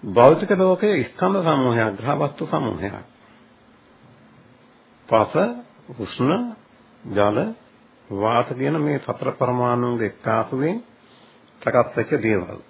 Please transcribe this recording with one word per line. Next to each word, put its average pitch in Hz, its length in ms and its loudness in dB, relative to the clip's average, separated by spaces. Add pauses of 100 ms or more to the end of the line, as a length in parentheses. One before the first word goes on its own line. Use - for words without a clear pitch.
භෞතික 127 480 6
ලෝකයේ 185 540 2
ස්කන්ධ 190 360 -2
සමූහයක්, 127 520 2
ග්‍රහ 117 240 -4
වස්තු 147 280 -4
සමූහයක්. 101 500 -4 (2250)
පස, 113 240 2 (640)
උෂ්ණ, 170 600 -2 (480)
ජල, 107 340 2 (720)
වාත 110 400 0
කියන 135 280 -2
මේ 147 220 -2
සතර - 320 -6
පරමාණුන්ගේ 123 760 0
එක්කාසුවෙන් 131 720 -2 (840)
සකස් 120 300 2
වෙච්ච - 260 -2
දේවල්. 101 420 0 (100)